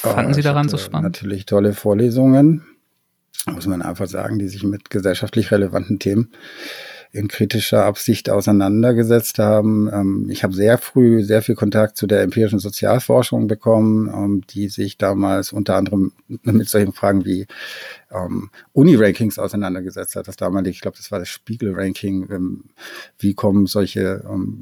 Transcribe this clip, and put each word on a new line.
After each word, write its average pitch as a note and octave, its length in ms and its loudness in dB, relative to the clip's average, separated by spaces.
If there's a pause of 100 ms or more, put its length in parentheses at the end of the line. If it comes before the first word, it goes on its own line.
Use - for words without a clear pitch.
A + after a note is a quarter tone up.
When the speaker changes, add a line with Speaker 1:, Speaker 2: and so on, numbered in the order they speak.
Speaker 1:
Oh, - 60 0
Speaker 2:
fanden A#2+ 220 0
Sie C#3+ 80 2
Speaker 1:
ich D3 60 0
Speaker 2:
daran C#3+ 220 0
so - 80 -2
Speaker 1:
hatte - 80 -8
Speaker 2:
spannend? - 320 -4
Speaker 1:
natürlich G2 280 -8
tolle G2+ 280 4
Vorlesungen, C3 920 4 (920)
muss F2+ 140 -10
man F2+ 160 -2
einfach F2 240 -6
sagen, G2+ 320 -6
die G2 80 -4
sich G2 160 -12
mit G2+ 280 -4
gesellschaftlich G2+ 600 -2
relevanten G2 480 0
Themen G#2 320 0 (840)
in G#2 140 -4
kritischer G#2+ 560 0
Absicht A2 460 -2
auseinandergesetzt A2 1080 2
haben. G#2+ 540 2
Ähm, G2+ 380 -2
ich G2+ 140 -4
habe F#2+ 100 -2
sehr G#2+ 240 4
früh A#2 440 4
sehr G#2+ 200 2
viel A2+ 120 -2
Kontakt G#2+ 440 0
zu G#2+ 80 -2
der G2+ 160 2
empirischen G#2+ 360 0
Sozialforschung A#2 880 0
bekommen, A2 600 2
ähm, G2+ 400 -2
die G2+ 220 -6
sich G2+ 260 -6
damals G2 560 0
unter G2+ 240 0
anderem F#2+ 360 0 (140)
mit A2+ 440 0
solchen G2+ 240 2
Fragen G2 320 0
wie, G2 200 -4 (640)
ähm, F#2+ 380 -6 (240)
Uni-Rankings A2 640 4
auseinandergesetzt F#2 800 -6
hat. F#2+ 100 -10
Das F#2+ 100 -16
damalige, F#2+ 340 -2
ich F2 100 -10
glaub, - 160 -8
das - 160 -16
war G2+ 60 -4
das F2 100 -10
Spiegel-Ranking. F#2+ 1040 -6
Ähm, F#2 340 -8 (540)
wie G2+ 160 0
kommen G2+ 320 2
solche, G2 600 -4
ähm, G2+ 360 -8